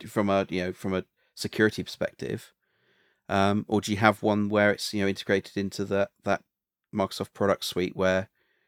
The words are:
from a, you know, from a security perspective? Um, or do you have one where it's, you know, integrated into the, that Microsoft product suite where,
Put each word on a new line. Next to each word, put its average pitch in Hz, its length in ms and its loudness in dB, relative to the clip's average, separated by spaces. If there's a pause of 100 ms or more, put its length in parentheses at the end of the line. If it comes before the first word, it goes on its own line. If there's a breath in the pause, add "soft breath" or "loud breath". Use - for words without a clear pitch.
from 101 240 0
a, 98 200 2
you 90 120 -2
know, 90 100 -4
from 95 220 -4
a 92 100 0 (300)
security 107 480 0
perspective? - 720 -8 (760)
Um, 98 380 2
or 107 140 2
do 107 100 -4
you 101 60 0
have 104 260 4
one 104 260 2
where 104 220 4
it's, - 240 -4
you 101 80 0
know, 98 60 2
integrated 98 480 -2
into 98 280 -4
the, 98 260 -2 (120)
that 101 200 -2 (520)
Microsoft 98 380 -4
product 98 320 2
suite - 320 -4
where, 95 320 0 (400)